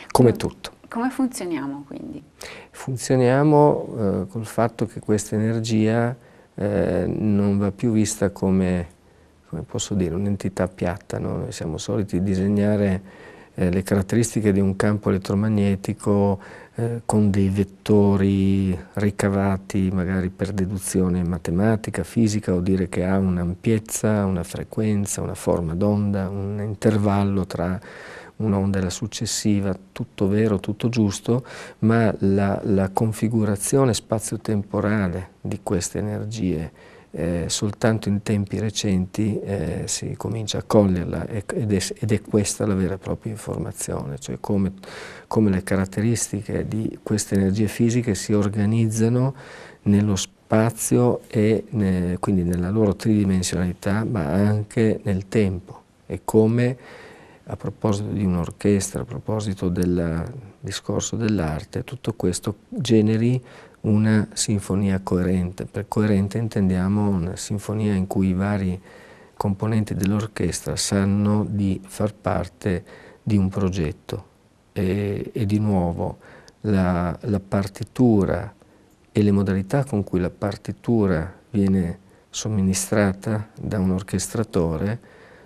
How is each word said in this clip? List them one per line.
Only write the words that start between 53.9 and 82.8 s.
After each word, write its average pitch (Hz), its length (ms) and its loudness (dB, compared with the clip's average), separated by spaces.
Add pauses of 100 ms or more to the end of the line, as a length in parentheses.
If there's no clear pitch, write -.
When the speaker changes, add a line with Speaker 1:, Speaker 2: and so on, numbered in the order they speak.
Speaker 2:
ma 104 220 -2
anche 104 800 2
nel 95 240 -2
tempo, 95 560 -2 (240)
e - 180 -8
come, 120 520 4 (680)
a - 100 -10
proposito 104 520 -2
di 101 140 -2
un'orchestra, 92 800 0
a 67 40 -6
proposito 104 640 -4
del 87 640 0 (280)
discorso - 560 -6
dell'arte, 95 680 -2
tutto - 300 -8
questo - 460 -4 (100)
generi 117 720 2 (400)
una 107 500 2
sinfonia 98 680 0
coerente. 92 640 0
Per - 240 -8
coerente 104 480 2
intendiamo 101 720 2
una 90 260 -2
sinfonia 104 600 -2
in 95 120 0
cui 95 220 0
i 92 40 0
vari 95 480 -2 (540)
componenti 107 580 0
dell'orchestra 92 840 -2
sanno 101 640 2
di 98 420 0
far - 280 -4
parte 87 720 -4 (360)
di 110 140 0
un 95 140 4
progetto. 95 800 -4 (400)
E, 101 640 -2
e 113 120 -2
di 104 140 2
nuovo 92 580 0 (440)
la, 90 600 2
la 101 160 0
partitura 101 1160 2 (560)
e 107 100 2
le 104 100 4
modalità 98 520 2
con 104 200 -2
cui 95 160 -2
la 87 120 0
partitura 98 1000 -2 (200)
viene 95 480 2 (300)
somministrata 104 1200 0